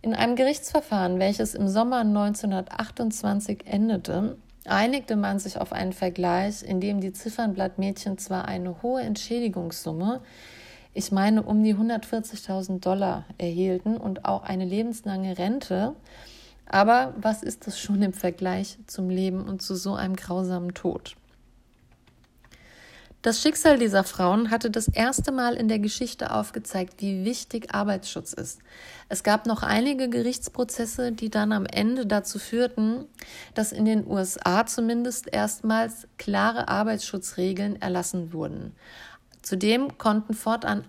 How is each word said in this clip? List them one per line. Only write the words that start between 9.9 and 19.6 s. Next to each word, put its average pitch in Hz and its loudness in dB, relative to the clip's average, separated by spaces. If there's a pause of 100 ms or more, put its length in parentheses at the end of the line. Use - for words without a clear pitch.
ich 202 -4
meine 208 6
um 214 4
die 214 6
hundertvierzigtausend 202 -2
Dollar, 190 0 (140)
erhielten 185 0
und 196 -6
auch 196 0
eine 185 -2
lebenslange 190 -2
Rente, 214 0 (720)
aber 233 6
was 214 0
ist - -10
das - -8
schon 202 2
im 185 2
Vergleich 185 -2
zum 185 -4
Leben 185 0
und 190 -6